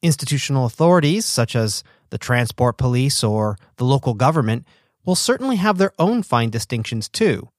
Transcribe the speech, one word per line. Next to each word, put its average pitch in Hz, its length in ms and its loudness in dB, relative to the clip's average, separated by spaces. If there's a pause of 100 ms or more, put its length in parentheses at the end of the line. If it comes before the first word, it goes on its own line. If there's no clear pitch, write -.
Institutional 139 640 0
authorities, 165 600 2
such - 300 -2
as 110 280 -2 (260)
the - 80 -8
transport 120 600 0
police 127 460 0
or 107 340 0 (200)
the 123 80 -4
local 127 300 0
government, 123 500 0 (380)
will 185 120 0
certainly 254 400 -2
have 190 240 0
their 190 180 2
own 214 240 2
fine 117 300 0
distinctions 113 580 -6
too 180 500 -2